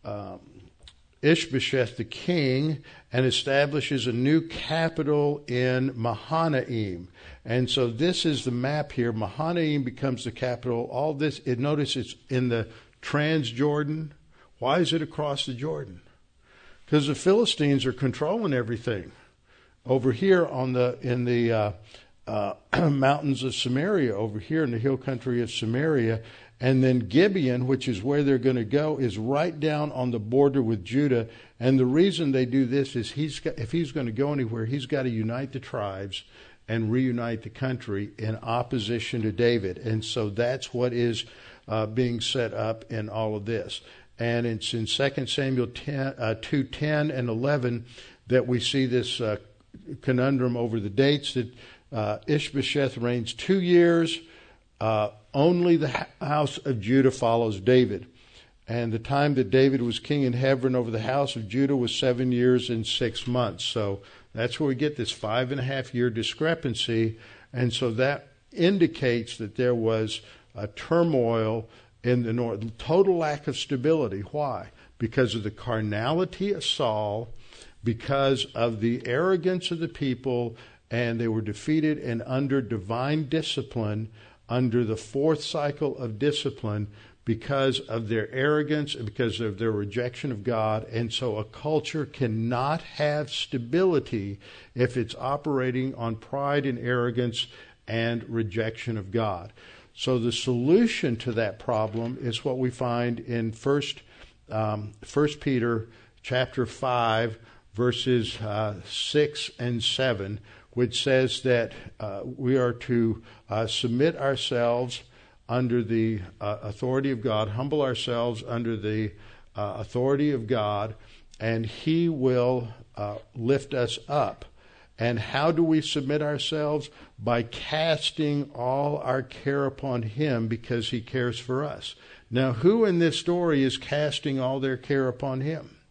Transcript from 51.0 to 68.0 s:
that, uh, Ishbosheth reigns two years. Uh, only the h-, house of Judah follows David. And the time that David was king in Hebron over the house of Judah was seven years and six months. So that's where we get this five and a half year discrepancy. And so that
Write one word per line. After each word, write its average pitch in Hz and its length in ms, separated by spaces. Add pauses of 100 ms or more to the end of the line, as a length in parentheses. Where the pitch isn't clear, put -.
that, 123 220 (360)
uh, 107 360
Ishbosheth 139 720
reigns 120 340
two 190 300
years. 170 560 (600)
Uh, 107 320 (220)
only 175 440
the 156 120
h-, - 180 (140)
house 147 380
of 127 220
Judah 131 320
follows 113 480
David. 120 460 (600)
And 117 260
the 113 60
time 143 360
that 127 160
David 131 300
was 117 200
king 147 220
in 127 100
Hebron 131 420
over 120 160
the 113 100
house 135 360
of 107 120
Judah 139 280
was 120 180
seven 127 380
years 123 360
and 113 160
six - 440
months. 120 340
So 101 380 (340)
that's 120 240
where 151 100
we 135 60
get 147 220
this 110 160
five 123 400
and 139 80
a 123 40
half 131 300
year 123 160
discrepancy. 113 1080 (340)
And 123 200
so 117 200
that 127 360 (240)